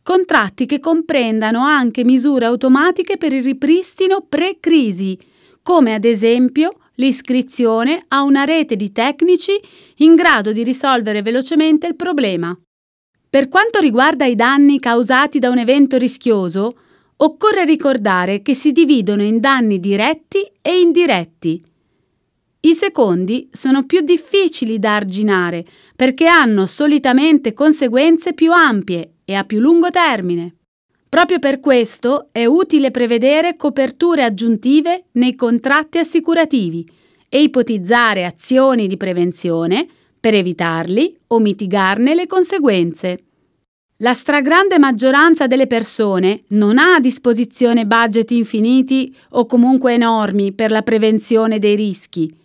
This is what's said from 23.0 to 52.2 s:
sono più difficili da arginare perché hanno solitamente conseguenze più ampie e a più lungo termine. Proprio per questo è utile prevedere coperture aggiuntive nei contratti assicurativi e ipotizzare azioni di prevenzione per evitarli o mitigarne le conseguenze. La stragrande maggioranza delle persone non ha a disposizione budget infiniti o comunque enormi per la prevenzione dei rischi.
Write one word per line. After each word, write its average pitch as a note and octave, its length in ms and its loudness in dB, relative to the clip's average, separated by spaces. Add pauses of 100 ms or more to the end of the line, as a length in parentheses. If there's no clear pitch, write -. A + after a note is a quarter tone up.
sono C4+ 320 -2
più E4 160 0
difficili D#4+ 760 -2
da G#3 160 -2
arginare F#3+ 680 -2 (300)
perché C4 320 0
hanno B3 380 4
solitamente C#4+ 880 2
conseguenze D4+ 800 2
più D#4+ 200 0
ampie G#3 600 0 (120)
e F#3+ 100 -8
a G3 100 -2
più G#3+ 160 -4
lungo E4+ 300 4
termine. F3+ 680 -2 (520)
Proprio F4 300 0
per C#4 220 -2
questo B3+ 720 -2
è A#3 140 -2
utile D4 440 2
prevedere C4 680 0
coperture D4 680 -2
aggiuntive A#3+ 880 0
nei B3 220 0
contratti C4+ 640 -2
assicurativi D#4+ 880 -2 (420)
e - 140 2
ipotizzare A3+ 840 0
azioni B3+ 600 0
di F#3+ 100 -4
prevenzione F3 880 -4 (340)
per A3 140 0
evitarli F3 840 -2 (120)
o A#3 100 0
mitigarne G3+ 760 0
le F4 120 -2
conseguenze. G#3 960 -2 (760)
La A#3 140 0
stragrande D#4 640 0
maggioranza C#4 680 2
delle C4 200 2
persone G#3 840 -2
non G#3 300 2
ha F4 160 4
a D#4+ 60 2
disposizione A#3 840 0
budget A3+ 440 0
infiniti B3 840 0 (160)
o A#3+ 160 -2
comunque B3 480 2
enormi G#3 580 0
per A3 180 -2
la A3 120 0
prevenzione A3 760 0
dei G#3 160 0
rischi. F3+ 580 -6 (120)